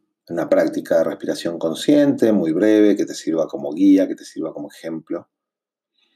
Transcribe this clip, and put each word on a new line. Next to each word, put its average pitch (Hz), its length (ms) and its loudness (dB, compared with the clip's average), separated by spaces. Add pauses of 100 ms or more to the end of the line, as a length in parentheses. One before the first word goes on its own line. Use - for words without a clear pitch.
(280)
en 85 80 -10
una 85 140 -4
práctica 85 480 0
de 80 60 2
respiración 82 560 -6
consciente, 120 720 2
muy 85 200 0
breve, 104 440 4
que - 100 -2
te - 80 -10
sirva 80 340 -4
como 71 260 -8
guía, 95 340 4
que - 80 -8
te - 100 -16
sirva 78 280 -10
como - 180 -12
ejemplo. 82 560 -12 (880)